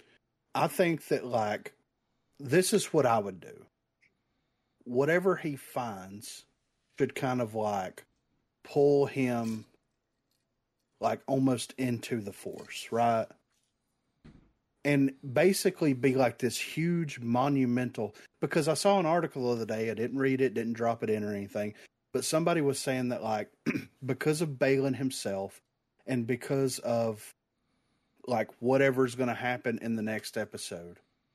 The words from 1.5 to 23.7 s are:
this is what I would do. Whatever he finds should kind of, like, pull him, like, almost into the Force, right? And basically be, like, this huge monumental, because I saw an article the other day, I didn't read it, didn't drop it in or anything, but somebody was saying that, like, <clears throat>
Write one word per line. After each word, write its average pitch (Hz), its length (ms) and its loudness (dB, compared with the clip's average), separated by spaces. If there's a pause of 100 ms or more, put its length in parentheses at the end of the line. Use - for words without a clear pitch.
this 143 340 2
is - 200 2
what 151 120 4
I 117 140 4
would 98 220 -4
do. - 260 -20 (1200)
Whatever 160 520 2
he 147 200 -6
finds 101 880 -10 (540)
should 131 160 0
kind 127 280 -2
of, 110 120 -6
like, 104 500 -4 (600)
pull 143 420 4
him, 117 600 -2 (1300)
like, 110 260 0
almost 135 520 0
into 120 420 -2
the 101 120 -10
Force, - 580 -14
right? 113 360 2 (1600)
And 139 280 4 (220)
basically 175 580 4
be, 127 220 2
like, 127 240 2
this 113 200 -2
huge 165 640 -2
monumental, 123 960 0 (260)
because 151 260 0
I 160 80 2
saw 202 240 4
an 175 80 2
article 160 380 0
the 123 60 2 (120)
other 107 40 -6
day, 113 240 -2
I 107 40 -2
didn't 123 240 -4
read 135 220 2
it, 123 140 2
didn't 117 180 -2
drop 113 300 0
it 110 80 0
in 107 120 0
or 104 120 -4
anything, 104 400 -6 (380)
but 127 120 -2
somebody 170 360 2
was 139 180 2
saying 127 320 -2
that, 117 120 -4
like, 107 280 -2 (160)
<clears throat> - 400 -6